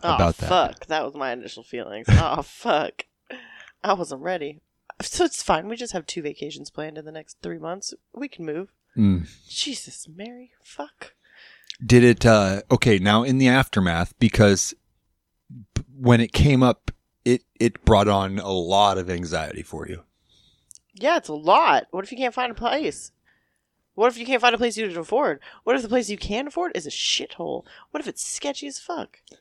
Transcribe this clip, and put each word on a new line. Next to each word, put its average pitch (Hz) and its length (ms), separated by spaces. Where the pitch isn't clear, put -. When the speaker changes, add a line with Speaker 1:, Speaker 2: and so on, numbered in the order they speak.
Speaker 1:
Oh, 165 140
Speaker 2:
about 87 220
that? - 100
Speaker 1:
fuck. - 380
That 156 180
was 139 100
my 139 160
initial 120 320
feelings. 113 460
Speaker 2:
<laughs> - 20
Speaker 1:
Oh, 156 320
fuck. - 640
I 196 80
wasn't 165 300
ready. 156 400
So - 240
it's - 200
fine. 175 240
We 226 80
just 240 160
have 170 140
two - 160
vacations 147 480
planned 156 280
in 151 60
the 156 80
next 156 280
three 170 180
months. 170 360
We 277 140
can 175 180
move. 160 260
Speaker 2:
Mm. 95 300
Speaker 1:
Jesus, - 600
Mary, 240 440
fuck. - 520
Speaker 2:
Did 120 200
it, 120 200
uh, 101 460
okay, 113 300
now 104 240
in 131 140
the 131 100
aftermath, 92 720
because 104 520
p-, - 80
when 123 220
it 113 120
came 135 300
up, - 300
it, 123 180
it 117 260
brought 104 220
on 98 320
a 98 140
lot 95 440
of 92 140
anxiety 85 540
for - 240
you. 87 160
Speaker 1:
Yeah, 269 220
it's - 120
a 156 60
lot. 175 560
What 190 140
if - 80
you 233 60
can't 254 140
find 247 200
a - 20
place? 233 560
What 233 160
if 233 40
you 233 80
can't 247 160
find 240 140
a 220 40
place 226 180
you 220 100
can 170 100
afford? 175 440
What 233 100
if 269 80
the 220 60
place 233 200
you 208 80
can 240 300
afford 349 300
is 170 100
a - 40
shithole? - 720
What 302 100
if 285 60
it's - 180
sketchy - 440
as 269 100
fuck? - 440